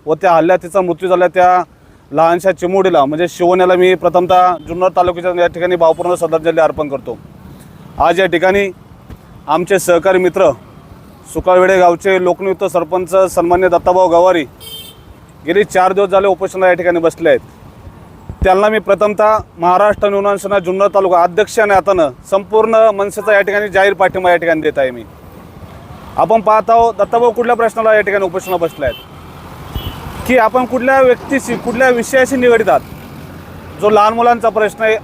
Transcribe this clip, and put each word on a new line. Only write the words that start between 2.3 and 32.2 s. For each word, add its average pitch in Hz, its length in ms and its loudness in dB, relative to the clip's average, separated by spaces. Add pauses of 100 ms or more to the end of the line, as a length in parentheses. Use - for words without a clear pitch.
चिमुरडीला 180 540 0
म्हणजे 156 220 -2
शिवण्याला 180 480 2
मी 185 200 4
प्रथमतः 180 600 2 (120)
जुन्नर 175 280 -2
तालुक्याच्या 180 460 -2
या 175 80 2
ठिकाणी 175 260 -4
भावपूर्ण 170 400 0
श्रद्धांजली 165 460 -2
अर्पण 151 280 -2
करतो. 123 280 -10 (840)
आज 170 200 2
या 190 80 2
ठिकाणी 185 420 0 (800)
आमचे 170 320 0
सहकारी 180 400 2
मित्र 180 320 2 (840)
सुकाळवेढे 185 460 2
गावचे 180 440 2
लोकनियुक्त 185 420 -2
सरपंच 175 500 -4 (160)
सन्मान्य 175 380 0
दत्ताभाऊ 180 400 2
गवारी 170 360 2 (1000)
गेली 185 200 0
चार 185 280 0
दिवस 196 160 0
झाले 196 180 2
उपोषणाला 185 420 -2
या 180 40 4
ठिकाणी 175 260 0
बसले 165 300 0
आहेत. 127 100 2 (1040)
त्यांना 190 260 2
मी 214 100 -2
प्रथमतः 208 580 0 (200)
महाराष्ट्र 185 520 2
नवनिर्माण 202 280 -2
सेना 196 220 -4
जुन्नर 190 340 -2
तालुका 185 300 2
अध्यक्ष 180 360 -2
या 214 60 4
नात्यानं 190 440 2 (200)
संपूर्ण 214 460 0 (200)
मनसेचा 202 380 -2
या 202 80 4
ठिकाणी 202 280 -2
जाहीर 196 240 2
पाठिंबा 185 380 0
या 175 60 4
ठिकाणी 165 240 -2
देत 147 160 -4
आहे. 131 140 0
मी 120 120 -14 (1120)
आपण 190 240 2
पाहत 214 280 0
आहोत 233 240 4
दत्ताभाऊ 233 380 0
कुठल्या 240 240 -2
प्रश्नाला 220 400 0
या 208 60 2
ठिकाणी 196 240 -2
उपोषणाला 180 320 -6
बसले 156 280 -4
आहेत, 117 100 -4 (1300)
की 254 100 2
आपण 247 280 0
कुठल्या 254 360 0
व्यक्तीशी, 247 540 -2
कुठल्या 240 340 -2
विषयाशी 254 460 0